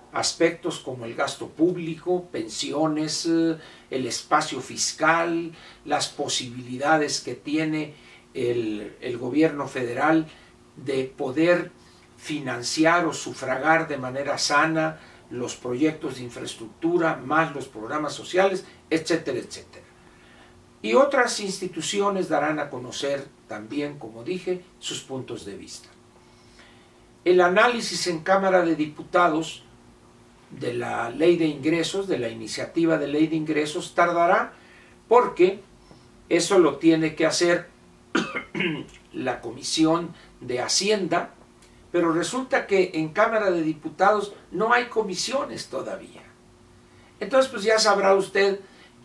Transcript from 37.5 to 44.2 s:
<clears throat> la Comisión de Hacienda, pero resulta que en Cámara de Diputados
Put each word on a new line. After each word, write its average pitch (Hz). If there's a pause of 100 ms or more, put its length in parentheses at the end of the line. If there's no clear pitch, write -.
<clears throat> -
la -
Comisión 156 (260)
de 123
Hacienda, 190 (580)
pero 170
resulta 247
que 185
en 156
Cámara 214
de 170
Diputados 185 (160)